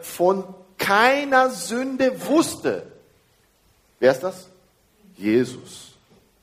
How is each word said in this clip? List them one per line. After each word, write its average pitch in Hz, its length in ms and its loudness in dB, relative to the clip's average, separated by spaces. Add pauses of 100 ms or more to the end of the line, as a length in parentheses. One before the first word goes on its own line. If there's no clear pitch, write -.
von 185 400 -2 (360)
keiner 262 720 2
Sünde 247 760 -4
wusste.“ 156 580 0 (1160)
Wer 127 100 6
ist - 140 -2
das? 185 240 -10 (680)
Jesus. - 760 -2 (500)